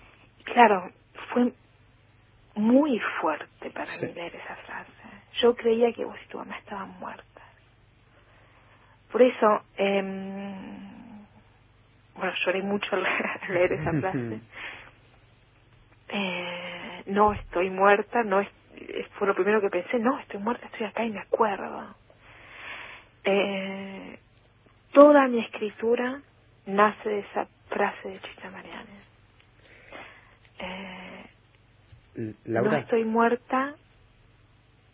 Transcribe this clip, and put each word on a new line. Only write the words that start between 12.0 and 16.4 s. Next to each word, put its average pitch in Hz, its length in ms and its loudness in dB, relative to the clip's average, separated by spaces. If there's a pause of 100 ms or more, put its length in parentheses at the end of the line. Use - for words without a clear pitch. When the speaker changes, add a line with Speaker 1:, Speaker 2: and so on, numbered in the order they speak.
Speaker 1:
bueno, 190 180 -4 (120)
lloré 185 160 0
mucho 202 340 -4
al 185 80 0
<laughs> - 460 -4
leer 180 240 2
esa 156 260 -2
frase. 120 460 -4
Speaker 2:
<laughs> - 60 -20 (1600)
Speaker 1:
Eh, 180 920 -8